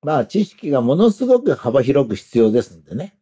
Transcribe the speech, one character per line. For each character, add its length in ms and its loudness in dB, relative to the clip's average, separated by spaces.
ま 160 -2
あ、 80 -2
知 180 -2
識 260 -12
が 120 0
も 140 0
の 140 4
す 140 -6
ご 180 2
く 120 0
幅 280 -2
広 260 0
く 80 -6
必 220 -6
要 120 4
で 120 0
す 140 -12
ん 80 -20
で 100 -18
ね 280 -12